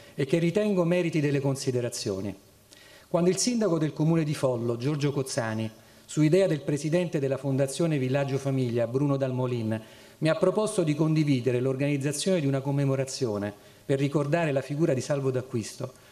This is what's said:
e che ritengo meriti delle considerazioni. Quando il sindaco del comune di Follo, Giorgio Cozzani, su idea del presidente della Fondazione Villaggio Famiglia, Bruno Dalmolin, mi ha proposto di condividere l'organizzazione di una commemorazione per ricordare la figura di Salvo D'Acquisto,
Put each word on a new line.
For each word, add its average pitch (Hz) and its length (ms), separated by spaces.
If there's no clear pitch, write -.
e 143 120
che 170 120
ritengo 180 460
meriti 170 380
delle 143 180
considerazioni. 123 960
Quando 175 220
il 185 80
sindaco 220 400
del 151 160
comune 160 320
di 147 100
Follo, 120 400
Giorgio 139 380
Cozzani, 113 580
su - 200
idea 180 220
del 160 140
presidente 156 600
della 135 180
Fondazione 143 600
Villaggio 135 400
Famiglia, 123 480
Bruno 139 300
Dalmolin, 123 680
mi 156 120
ha 160 60
proposto 190 480
di 151 100
condividere 143 680
l'organizzazione 143 800
di 139 60
una 135 120
commemorazione 131 920
per 135 120
ricordare 143 540
la 135 100
figura 151 320
di 123 80
Salvo 139 300
D'Acquisto, 123 800